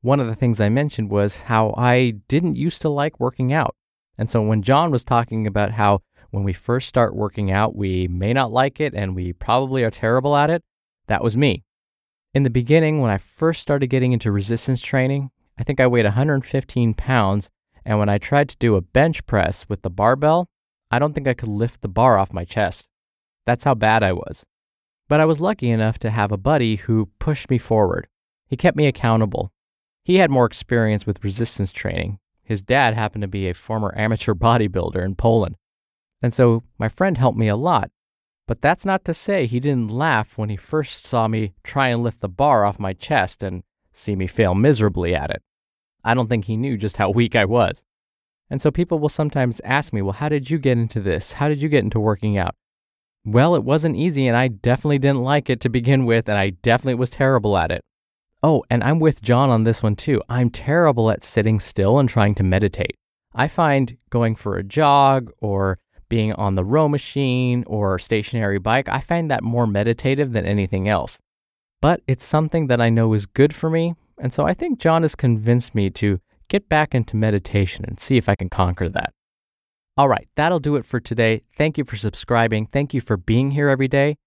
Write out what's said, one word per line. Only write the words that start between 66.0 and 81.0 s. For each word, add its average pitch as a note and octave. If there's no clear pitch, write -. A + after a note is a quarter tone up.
being A2
on G2
the F#2+
row D3
machine B2+
or G2+
stationary G#2
bike, A2+
I A#2
find E3
that A#2+
more A#2
meditative A#2
than G#2+
anything G2
else. G2
But D#3
it's C3
something D#3
that A#2+
I A#2
know A2+
is G2+
good D3
for D#3+
me, E3
and B2+
so D3
I E3
think D#4+
John E3
has D#3
convinced A#2+
me G2
to G2+
get G3+
back D3+
into A2+
meditation G#2
and F#2
see -
if A2+
I G2+
can F#2+
conquer F2+
that. -
All C#3
right, A#2+
that'll E3
do D3
it A#2+
for B2
today. A2+